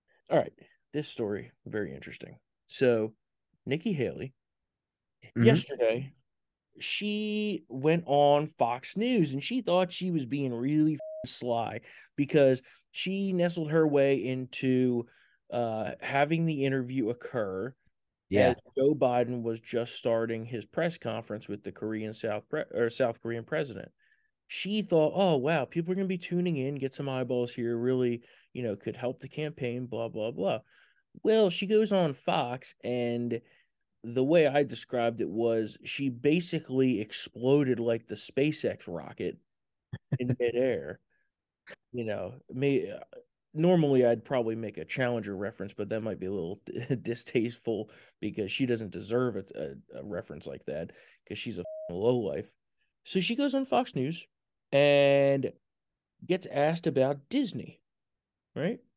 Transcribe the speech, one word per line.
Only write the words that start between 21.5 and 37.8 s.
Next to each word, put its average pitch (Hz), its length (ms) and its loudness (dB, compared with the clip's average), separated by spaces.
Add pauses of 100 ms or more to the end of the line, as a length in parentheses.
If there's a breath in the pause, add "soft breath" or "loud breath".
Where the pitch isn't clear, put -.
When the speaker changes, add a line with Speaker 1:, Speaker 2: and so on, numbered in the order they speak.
Speaker 1:
the - 100 -8
Korean 110 400 -6
South 107 380 -6
Pre-, 156 140 -4 (100)
or 117 160 2
South 117 320 0
Korean 117 220 -6
president. 139 460 -6 (560)
She 208 360 -4
thought, 156 320 4
"Oh, 175 240 4
wow, 139 260 0
people 170 280 -4
are - 20 -2
gonna 196 120 -2
be 185 120 -2
tuning 175 400 -2
in, 135 160 -2
get 135 180 -4
some 139 160 -6
eyeballs 123 460 -2
here, 117 240 -2
really, 123 460 0 (280 soft breath)
you 123 100 -10
know, 107 140 -4
could - 200 -8
help 127 240 -6
the 131 80 -14
campaign, 127 580 -6
blah, 113 220 -6
blah, 113 240 -4
blah." 151 280 -2 (600 soft breath)
Well, 220 260 4
she 175 180 -4
goes 214 260 4
on 175 200 4
Fox, 131 640 -4 (100)
and 120 560 -2 (680 soft breath)
the 120 160 0
way 156 240 6
I 143 180 4
described 117 580 -2
it 78 80 -4
was 113 520 0
she 139 280 -4
basically 131 880 2
exploded 127 800 2